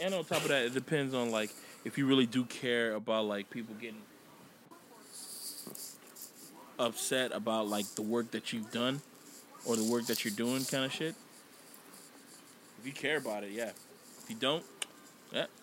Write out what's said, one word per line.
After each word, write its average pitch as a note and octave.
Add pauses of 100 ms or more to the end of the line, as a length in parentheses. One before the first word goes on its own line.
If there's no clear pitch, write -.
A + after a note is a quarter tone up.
and F#3+
on E3
top D#3+
of D#3
that, C3+
it B2
depends C3+
on, A#2+
like, G#2+ (340)
if A#2
you C#3
really C3
do B2
care A#2
about, A2
like, G2+
people A2+
getting A2 (2750)
upset B2+
about, A2
like, G#2 (100)
the G#2+
work A#2
that A2
you've A2+
done B2+ (640)
or A#2
the A2
work A#2
that A2+
you're A2
doing B2
kinda C3+
shit. D#3+ (1700)
If A#2
you C#3
care C#3+
about A2
it, G2
yeah. A2 (520)
If -
you A2+
don't, C3+ (720)
yeah, - (160)